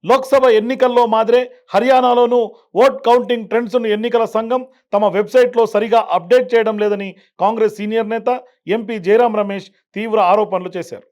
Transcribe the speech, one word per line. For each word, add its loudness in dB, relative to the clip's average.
లోక్సభ 2
ఎన్నికల్లో 2
మాదిరే 0
హర్యానాలోనూ 2
ఓట్ 0
కౌంటింగ్ 0
ట్రెండ్స్ను -2
ఎన్నికల 0
సంఘం -4
తమ 2
వెబ్సైట్లో 2
సరిగా 0
అప్‌డేట్ 0
చేయడం 0
లేదని -4
కాంగ్రెస్ 0
సీనియర్ -4
నేత -4
ఎంపీ -4
జయరాం 2
రమేష్ -6
తీవ్ర -2
ఆరోపణలు 0
చేశారు. -12